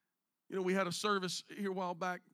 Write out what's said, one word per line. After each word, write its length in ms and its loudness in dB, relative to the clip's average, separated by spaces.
You 60 -6
know, 80 0
we 100 4
had 140 4
a 40 0
service 520 0
here 140 -2
a 40 -2
while 200 -2
back. 280 -4